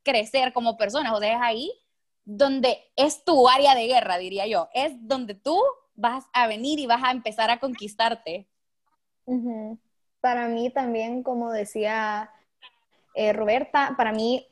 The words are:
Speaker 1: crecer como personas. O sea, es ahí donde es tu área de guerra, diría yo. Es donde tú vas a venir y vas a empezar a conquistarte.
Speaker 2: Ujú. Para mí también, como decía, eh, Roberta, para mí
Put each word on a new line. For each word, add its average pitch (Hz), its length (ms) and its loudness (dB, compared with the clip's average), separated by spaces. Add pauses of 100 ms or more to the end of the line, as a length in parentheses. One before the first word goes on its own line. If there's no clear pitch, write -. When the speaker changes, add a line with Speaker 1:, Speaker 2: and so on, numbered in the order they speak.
Speaker 1:
crecer 254 480 0
como 233 240 -2
personas. 226 360 0
O 214 60 0
sea, 208 160 0
es 240 80 -2
ahí 240 300 -2 (520)
donde 254 540 0 (160)
es 294 300 0
tu 262 240 6
área 269 260 6
de 233 140 2
guerra, 233 280 2
diría 190 300 -4
yo. 190 260 -2
Es 277 200 -2 (160)
donde 240 260 -4
tú 302 260 0 (360)
vas 240 360 -4
a 233 140 2
venir 233 320 -4
y 285 80 -6
vas 240 160 2
a 254 80 2
empezar 226 400 -2
a 240 80 0
conquistarte. 226 880 -6 (800)
Speaker 2:
Ujú. 226 540 -6 (420)
Para 247 280 0
mí 233 220 -2
también, 240 520 -4
como 240 300 -4
decía, 214 800 -4 (840)
eh, 214 180 0
Roberta, 254 640 0
para 220 160 0
mí 226 400 -2